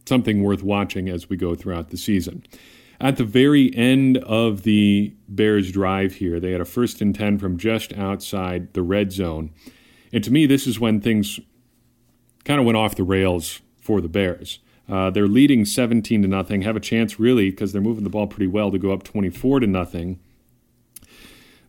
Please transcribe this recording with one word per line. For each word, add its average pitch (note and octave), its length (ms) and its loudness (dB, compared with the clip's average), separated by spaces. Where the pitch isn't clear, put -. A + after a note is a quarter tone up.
Something A2 380 0
worth G2+ 200 0
watching G2 460 -2
as F2 200 -8
we F#2+ 80 -6
go E2+ 200 -4
throughout E2+ 340 -8
the F2+ 60 -10
season. G2 480 -2
At C3+ 160 0
the B2+ 80 0
very C3 500 4
end B2+ 440 4
of A2 440 0
the G#2 500 4
Bears G2+ 440 2
drive F#2+ 420 0
here, E2+ 240 -4
they F2+ 140 -4
had F2+ 80 -2
a F2 40 -4
first A#2+ 380 -4
and G#2 100 2
ten G#2 260 -2
from F#2 200 -4
just A2 340 -4
outside F#2+ 800 -6
the F#2+ 100 -2
red G2 280 0
zone. D#2+ 400 -6
And A2+ 100 0
to A2 100 -2
me, D3+ 140 4
this C3+ 200 2
is A2 120 -2
when A2 220 0
things G#2+ 400 -2
kinda C#3+ 180 2
went A#2 140 4
off G#2+ 180 2
the G2+ 80 -2
rails F#2 580 0
for G#2 200 0
the E2+ 80 -4
Bears. F2+ 520 -4
Uh, F#2+ 220 0
they're G2+ 160 2
leading B2 380 4
seventeen A2+ 580 0
to F#2+ 60 2
nothing, F#2+ 340 -2
have A2 140 -2
a G#2+ 40 -6
chance A2+ 380 -2
really, A2 320 4
'cause G2 220 -4
they're G2+ 100 -2
moving G#2+ 220 -2
the F#2+ 60 -4
ball G#2 180 -2
pretty G2+ 180 -4
well, G2+ 240 0
to F#2+ 80 0
go F#2+ 140 -2
up F#2+ 100 -6
twenty-four G#2+ 560 -2
to A#2+ 80 2
nothing. F2+ 540 -4